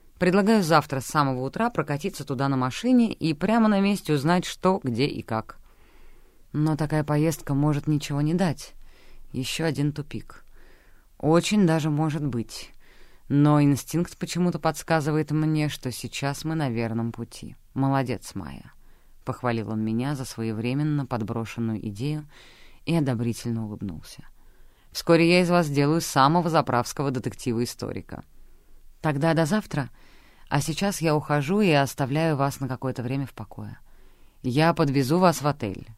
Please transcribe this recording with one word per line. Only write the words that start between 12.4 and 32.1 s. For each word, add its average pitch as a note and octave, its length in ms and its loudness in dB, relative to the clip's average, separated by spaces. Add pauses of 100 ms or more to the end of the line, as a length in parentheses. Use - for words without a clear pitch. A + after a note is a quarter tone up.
Но D3 340 4
инстинкт D3 560 0
почему-то F3 400 -2
подсказывает D#3 720 0
мне, D#3 360 0
что C3 240 -6
сейчас - 540 -6
мы D#3+ 100 -4
на D3 140 -2
верном A2+ 420 -2
пути. - 460 -12 (160)
«Молодец, C3+ 640 -2
Майя», — D2+ 360 -12 (540)
похвалил A#2 460 -4
он A2 120 -2
меня A#2+ 320 -2
за C3 80 -6
своевременно B2 840 -2
подброшенную A2+ 840 -4
идею D3 360 -6 (600)
и D#3+ 100 0
одобрительно A#2 720 -2
улыбнулся. G2 580 -10 (680)
«Вскоре E3+ 360 4
я F3+ 120 6
из F3 80 2
вас F3 160 4
сделаю D3 340 2
самого D#3+ 500 4
заправского C#3 600 0
детектива-историка». - 1120 -6 (800)
«Тогда D#3 320 2
до D#3+ 120 2
завтра. D3 440 -2 (580)
А C#3+ 140 0
сейчас F#3+ 400 -4
я D#3 160 4
ухожу D3 420 0
и G3 120 4
оставляю C#3+ 640 0